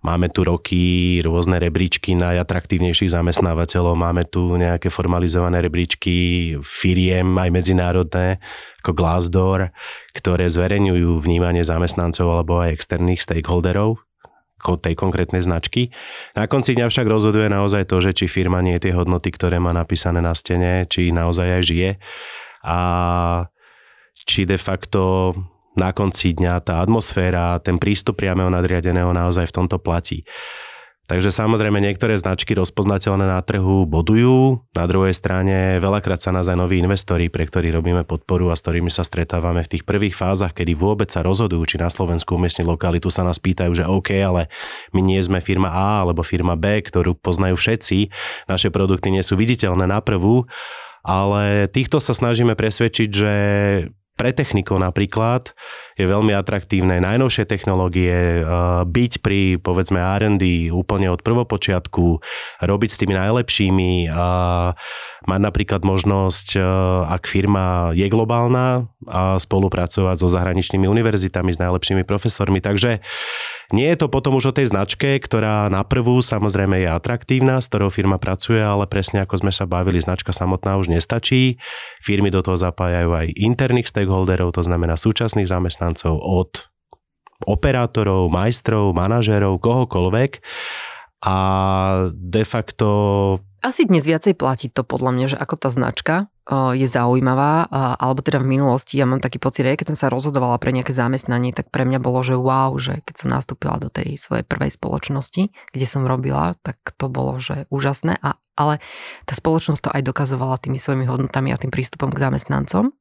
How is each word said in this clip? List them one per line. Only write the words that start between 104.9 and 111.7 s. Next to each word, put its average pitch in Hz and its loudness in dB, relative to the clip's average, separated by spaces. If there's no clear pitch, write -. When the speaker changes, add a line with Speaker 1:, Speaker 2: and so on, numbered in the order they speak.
Speaker 2:
kde 131 -2
som 131 0
robila, 135 -2
tak - -10
to 135 -4
bolo, 131 -4
že 139 -8
úžasné. 139 -2
A, 143 -4
ale 151 0
tá 143 -2
spoločnosť 160 0
to - -4
aj 139 -2
dokazovala 131 -2
tými 135 -4
svojimi 131 -2
hodnotami 131 -2
a 127 -4
tým 131 -4
prístupom 131 -4